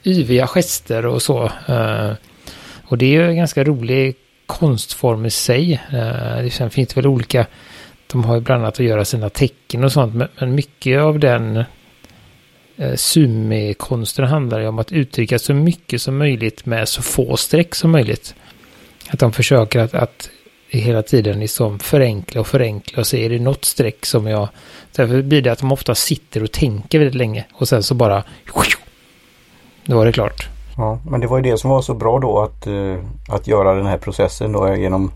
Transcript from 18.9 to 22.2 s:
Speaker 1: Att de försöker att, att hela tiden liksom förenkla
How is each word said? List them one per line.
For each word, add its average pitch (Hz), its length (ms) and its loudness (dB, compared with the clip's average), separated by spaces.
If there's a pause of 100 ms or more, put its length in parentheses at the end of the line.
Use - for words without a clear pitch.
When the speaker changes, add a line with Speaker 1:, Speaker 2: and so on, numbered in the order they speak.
Speaker 1:
Att - 100 -6
de 117 140 4
försöker 120 460 2
att, 113 140 0
att - 360 -4 (400)
hela 113 340 0
tiden 104 360 2
liksom 107 400 -2
förenkla 117 640 0